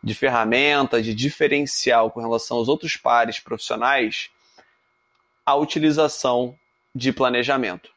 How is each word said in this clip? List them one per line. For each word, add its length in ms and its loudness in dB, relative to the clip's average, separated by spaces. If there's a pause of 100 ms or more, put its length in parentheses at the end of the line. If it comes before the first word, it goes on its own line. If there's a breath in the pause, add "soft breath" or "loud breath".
de 100 -2
ferramenta, 840 2
de 140 -2
diferencial 960 0
com 100 -12
relação 380 -2
aos 100 -2
outros 300 -4
pares 420 0
profissionais, 880 -4 (1200 soft breath)
a 80 4
utilização 1000 0 (400)
de 160 0
planejamento, 880 0